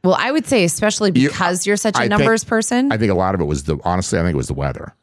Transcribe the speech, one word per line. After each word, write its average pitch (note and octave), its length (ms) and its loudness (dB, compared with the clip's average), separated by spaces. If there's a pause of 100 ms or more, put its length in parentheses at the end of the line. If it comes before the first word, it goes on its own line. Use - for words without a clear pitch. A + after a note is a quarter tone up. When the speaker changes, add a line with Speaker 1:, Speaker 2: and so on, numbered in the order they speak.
Speaker 1:
Well, F3+ 120 4
I B3 140 -2
would D#4 160 -2
say A3+ 160 2
especially G#3 540 0
Speaker 2:
You, C3 120 4
Speaker 1:
because F3+ 380 -2
you're G3+ 100 0
such G#3 200 -2
a - 20 2
Speaker 2:
I - 40 2
think, G3 80 0
Speaker 1:
numbers A3 340 2
person. B3 480 0
Speaker 2:
I G#2+ 60 -2
think G#2 120 2
a F#2 60 2
lot F#2+ 180 2
of F2+ 60 -2
it D2+ 60 0
was C#2+ 180 -2
the, D2+ 180 -2
honestly, F2+ 380 -2
I - 20 2
think E2+ 120 0
it - 20 0
was C2 100 -2
the C2+ 80 -6
weather. C#2 480 -6